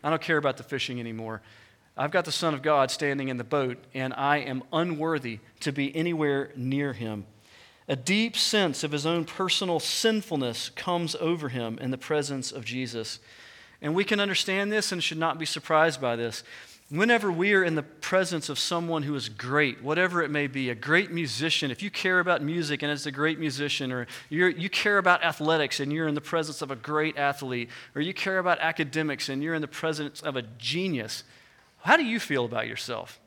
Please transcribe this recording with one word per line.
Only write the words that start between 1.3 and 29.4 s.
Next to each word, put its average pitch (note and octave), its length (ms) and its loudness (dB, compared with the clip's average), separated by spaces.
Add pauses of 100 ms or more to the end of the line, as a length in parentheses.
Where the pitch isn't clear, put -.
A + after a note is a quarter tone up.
I've D3 160 -2
got F3 140 2
the D#3 80 -4
Son D#3+ 220 0
of C3 80 -6
God C#3+ 280 4
standing C#3 380 0
in B2+ 80 -4
the A#2+ 80 -6
boat, B2+ 320 0 (160)
and C3 220 -4
I C#3+ 240 4
am C3 240 -4 (100)
unworthy D#3 680 0 (200)
to D3 120 -2
be C3+ 220 -2
anywhere D#3 640 0
near C3+ 380 -2
him. G#2+ 320 -6 (600)
A C#3 100 0
deep G3+ 380 0
sense F#3+ 480 2
of D3+ 100 -2
his D3 120 -2
own E3 220 0
personal F3+ 520 0
sinfulness D#3 920 0
comes F3 460 -2
over D#3+ 340 -2
him A#2 280 -4
in C3 120 -4
the C3 80 -4
presence C#3 520 -2
of A#2 140 -10
Jesus. A#2 540 -6 (640)
And D3+ 120 -2
we G3 100 2
can G#3 160 2
understand G3+ 520 0
this G#3 180 0
and E3+ 140 -2
should D#3+ 140 -2
not D#3+ 200 0
be D#3+ 60 -6
surprised D#3 560 2
by A#2+ 160 0
this. A#2 280 -4 (460)
Whenever G#3 400 4
we F3+ 220 2
are F#3+ 100 6
in E3+ 120 2
the D3+ 80 0
presence F3 680 0
of C#3+ 100 -4
someone E3+ 440 0
who D3 120 -2
is A#2 140 -4
great, B2 540 0
whatever E3+ 400 2
it D3 80 -2
may D3 160 0
be, C3 240 -2
a A#2+ 40 -2
great D#3+ 360 2
musician, D#3 600 -2
if B2 120 -6
you G3+ 80 -6
care F#3 280 2
about F3 220 4
music D3 420 -2
and D3 80 -2
it's D3 140 -4
a D3 80 -4
great D3+ 260 0
musician, C#3 540 -2
or B2 140 -4 (240)
you're, F3 180 4
you E3 220 -2
care G#3 260 4
about F3+ 260 6
athletics D#3 580 2
and C#3+ 120 0
you're D#3+ 160 0
in D3 60 2
the D3 80 -2
presence D#3 400 -2
of C3+ 80 -6
a C3+ 60 -6
great D3+ 420 -2
athlete, C3 500 -2 (260)
or C#3+ 60 -4
you F3+ 140 -2
care F#3+ 240 0
about F3+ 220 4
academics D#3 680 -2
and C#3 140 -4